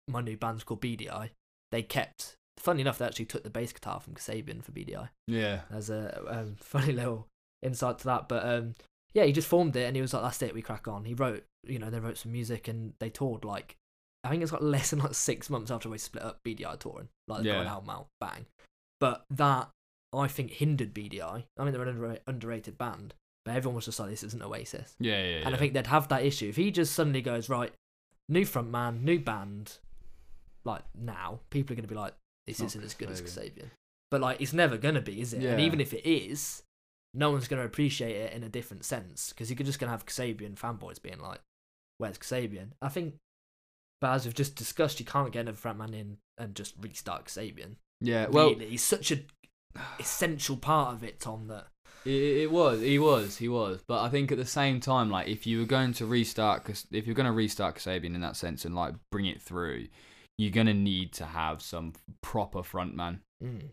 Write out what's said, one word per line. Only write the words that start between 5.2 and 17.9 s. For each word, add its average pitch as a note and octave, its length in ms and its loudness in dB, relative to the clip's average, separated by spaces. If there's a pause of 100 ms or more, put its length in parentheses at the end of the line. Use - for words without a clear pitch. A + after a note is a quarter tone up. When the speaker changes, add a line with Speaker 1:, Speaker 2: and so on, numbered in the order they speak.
Speaker 2:
Yeah. G#2+ 320 0 (100)
Speaker 1:
As G2+ 200 -6
a, G#2+ 360 -6
um, G#2+ 300 -6
<laughs> - 40 -18
funny C#3 320 2
little A#2+ 360 -2 (340)
insight B2 360 -2
to - 80 -14
that. B2+ 220 0
But, A#2+ 200 0
um, A#2 260 0 (400)
yeah, G#3 100 10
he C#3+ 80 8
just D#3+ 140 4
formed E3+ 300 6
it B2 80 2
and B2 100 0
he C3 80 2
was B2+ 120 0
like, G#2+ 100 0
"That's B2 180 -2
it, G#2 120 -2
we A2+ 80 -6
crack A2+ 260 -8
on." G#2 160 -6
He A#2+ 100 -6
wrote, B2 300 -2 (180)
you B2+ 160 -6
know, A2 120 -6
they A2+ 100 -4
wrote A2+ 180 -6
some A#2 140 -8
music A#2 340 -4
and A2+ 320 -6
they A2+ 120 -4
toured, A#2+ 340 -4
like, G2+ 320 -8 (480)
I B2+ 60 -2
think E3 120 2
it's, D#3 80 0
like, D#3+ 120 -2
less C#3+ 280 4
than, D3+ 100 2
like, C3+ 140 0
six - 360 0
months A#2 200 -4
after A2+ 180 -4
we G#2+ 100 -8
split - 260 -10
up, - 180 -10
B A2+ 120 -4
D F#2+ 120 -8
I D#2 80 -6
touring. - 360 -12 (180)
Like, G#2+ 160 -4
they G#2+ 60 4
got G2 100 2
an F2 60 -2
Speaker 2:
Yeah. G#2 80 -4
Speaker 1:
album G2+ 160 -10